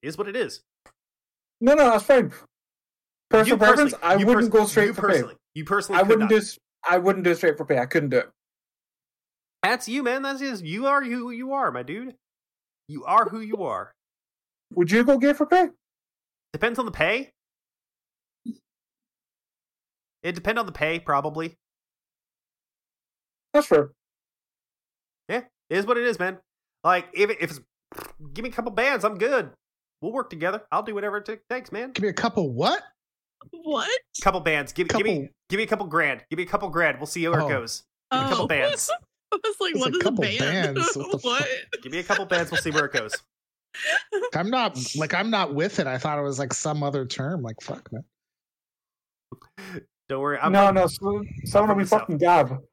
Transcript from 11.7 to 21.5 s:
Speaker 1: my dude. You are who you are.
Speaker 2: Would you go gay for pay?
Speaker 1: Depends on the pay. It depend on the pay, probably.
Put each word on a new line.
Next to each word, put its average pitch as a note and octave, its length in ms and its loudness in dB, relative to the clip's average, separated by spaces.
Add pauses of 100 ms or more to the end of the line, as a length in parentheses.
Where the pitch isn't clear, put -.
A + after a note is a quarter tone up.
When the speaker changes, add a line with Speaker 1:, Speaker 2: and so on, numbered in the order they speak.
Speaker 1:
my B2 120 -8
dude. G3+ 320 -12 (760)
You D3+ 160 -14
are G#3 240 4
who A3 120 -10
you G#3+ 220 -6
are. G#2 300 -6 (840)
Speaker 2:
Would E3+ 160 2
you A#3 140 6
go C4+ 140 6
gay C#4 160 4
for D4 120 0
pay? F4 220 4 (840)
Speaker 1:
Depends A3+ 260 -2
on B3 60 -2
the G#3+ 80 -6
pay. A3+ 380 0 (3000)
It E3+ 120 -6
depend G3+ 240 -4
on A#3 80 -2
the F3 60 -12
pay, D#3+ 280 -4
probably. D3+ 540 -4 (2000)